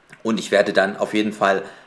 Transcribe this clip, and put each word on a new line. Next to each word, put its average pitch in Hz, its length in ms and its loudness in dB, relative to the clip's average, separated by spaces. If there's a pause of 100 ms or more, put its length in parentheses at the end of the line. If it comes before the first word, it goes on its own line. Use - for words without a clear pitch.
(240)
Und 110 140 -2
ich - 140 -6
werde 101 220 4
dann 98 240 0
auf - 160 -4
jeden 107 180 0
Fall 98 320 0 (240)